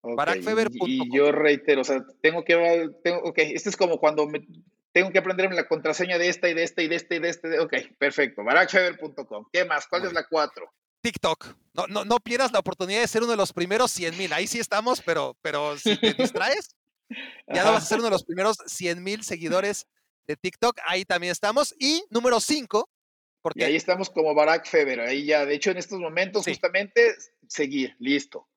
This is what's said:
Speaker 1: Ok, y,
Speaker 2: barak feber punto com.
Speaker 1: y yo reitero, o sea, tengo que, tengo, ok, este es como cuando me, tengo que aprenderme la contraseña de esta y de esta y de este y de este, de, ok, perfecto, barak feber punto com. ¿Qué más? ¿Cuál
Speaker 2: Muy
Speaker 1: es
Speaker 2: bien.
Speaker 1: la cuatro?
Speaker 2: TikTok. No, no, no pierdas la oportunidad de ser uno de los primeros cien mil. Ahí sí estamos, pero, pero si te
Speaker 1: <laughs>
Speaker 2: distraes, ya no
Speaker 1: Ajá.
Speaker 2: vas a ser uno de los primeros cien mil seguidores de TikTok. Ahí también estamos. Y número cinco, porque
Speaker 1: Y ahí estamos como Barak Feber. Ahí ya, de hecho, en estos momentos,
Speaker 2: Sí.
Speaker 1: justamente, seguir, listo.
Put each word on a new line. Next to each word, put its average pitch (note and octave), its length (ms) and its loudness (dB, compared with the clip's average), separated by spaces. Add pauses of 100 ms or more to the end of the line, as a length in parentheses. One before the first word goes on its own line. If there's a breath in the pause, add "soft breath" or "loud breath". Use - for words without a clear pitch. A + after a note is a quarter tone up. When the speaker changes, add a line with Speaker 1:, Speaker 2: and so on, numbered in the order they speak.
Speaker 1:
Ok, A#2+ 100 -8
y, - 40 -6
Speaker 2:
barak E3+ 260 0
feber A3 280 0
punto A#3 100 -12
com. F#3 100 0
Speaker 1:
y B2+ 260 -2
yo C#3+ 160 6
reitero, D3 480 4
o B2+ 40 -2
sea, C3 200 -2 (160)
tengo E3 240 2
que, E3+ 460 4 (120)
tengo, F3 220 0
ok, E3+ 140 -2
este D#3+ 320 -2
es F#3 60 -8
como E3+ 220 2
cuando D3+ 280 2
me, D3+ 200 -8 (460)
tengo F#3 180 4
que F#3 80 4
aprenderme F#3 380 0
la E3 100 -2
contraseña D#3+ 520 -2
de F3 100 2
esta F3 200 0
y E3 60 0
de E3 80 0
esta E3+ 200 -2
y D#3+ 60 0
de E3 80 -2
este E3 200 -6
y - 40 -4
de E3+ 100 -2
este, E3 180 -10
de, D#3+ 120 0
ok, D#3 140 -2 (240)
perfecto, C#3 460 -2
barak D#3 260 4
feber F3+ 280 2
punto C#3+ 280 -12
com. G#2+ 260 -14
¿Qué F3+ 120 2
más? D#3 220 -4
¿Cuál F3+ 160 -4
Speaker 2:
Muy F#3+ 60 -6
Speaker 1:
es E3+ 40 -6
Speaker 2:
bien. E3 100 -2
Speaker 1:
la - 60 -14
cuatro? D3 420 -4 (320)
Speaker 2:
TikTok. - 540 -4 (180)
No, F3+ 120 -4
no, G3 180 -6
no A3+ 140 2
pierdas A#3+ 340 0
la A3 80 4
oportunidad F#3 400 -2
de A#3 80 2
ser A3+ 140 0
uno A#3 100 0
de A3+ 40 2
los G3 160 0
primeros G3 380 0
cien E3 260 -6
mil. F3+ 160 -6
Ahí E3+ 140 -2
sí - 120 -4
estamos, A3 440 -2
pero, C#3+ 400 -2
pero D3 360 -4
si G#3 200 0
te G#3+ 160 2
Speaker 1:
<laughs> - 0 -
Speaker 2:
distraes, B3+ 640 -2 (680 loud breath)
ya - 100 -6
no F3+ 40 2
Speaker 1:
Ajá. G3+ 120 6
Speaker 2:
vas G#3+ 120 2
a - 20 -8
ser G#3+ 120 0
uno A#3 80 0
de G#3+ 60 2
los F#3 120 0
primeros F#3+ 320 0 (100)
cien F3 360 -6
mil G#3 200 -6
seguidores F#3 640 -4 (400)
de D3 100 -6
TikTok. A3+ 500 -2
Ahí F#3 180 -2
también F3+ 280 -2
estamos. A3 460 0
Y D#4 320 0
número A#3 300 2
cinco, B3 480 -2 (540)
porque - 180 -6
Speaker 1:
Y E3 40 4
ahí D#3 120 2
estamos F3+ 320 -2
como D#3 260 0
Barak D#3 320 4
Feber. C3+ 340 2
Ahí C3+ 260 -2
ya, D3 180 4
de C#3+ 100 0
hecho, D3+ 160 0
en F3+ 60 -2
estos F#3 240 -10
momentos, F3+ 440 -2
Speaker 2:
Sí. E3+ 80 -4
Speaker 1:
justamente, G3+ 640 2 (340)
seguir, C#3 500 -4
listo. C3+ 580 -4